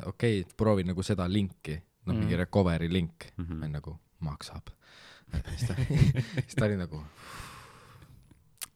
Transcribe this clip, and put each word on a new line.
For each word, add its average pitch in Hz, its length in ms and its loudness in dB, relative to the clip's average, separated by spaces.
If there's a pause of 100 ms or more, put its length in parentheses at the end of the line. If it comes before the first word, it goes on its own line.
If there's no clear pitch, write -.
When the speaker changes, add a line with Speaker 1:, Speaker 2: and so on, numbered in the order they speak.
Speaker 1:
"Okei, 101 380 0 (120)
proovi 104 260 4
nagu 90 200 -2
seda 90 240 0
linki." 90 540 -2 (240)
Noh, 123 100 0
mingi 107 200 2
Speaker 2:
Mhm. 85 40 0
Speaker 1:
recovery 87 500 4
link. 85 480 -2
Speaker 3:
Mhm. 87 160 -6
Speaker 1:
Ma 80 120 -6
olin 76 60 -4
nagu, 78 280 -8 (200)
"Maksab." - 480 -10 (920)
Siis 123 100 -2
ta, - 80 -4
<laughs> 131 680 2
siis - 120 -14
ta 110 100 4
oli 104 120 2
nagu, 78 260 -6 (1700)